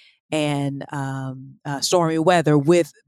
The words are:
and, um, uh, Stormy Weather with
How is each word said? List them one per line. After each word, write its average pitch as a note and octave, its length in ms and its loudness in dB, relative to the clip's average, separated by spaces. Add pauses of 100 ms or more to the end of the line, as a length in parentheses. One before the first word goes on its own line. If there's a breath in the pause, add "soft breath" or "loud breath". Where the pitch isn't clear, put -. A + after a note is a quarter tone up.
(320 soft breath)
and, C#3+ 600 -2
um, C3+ 640 -8 (100)
uh, C#3 160 -6
Stormy E3 380 2
Weather D#3+ 380 4
with D#3+ 340 2 (160)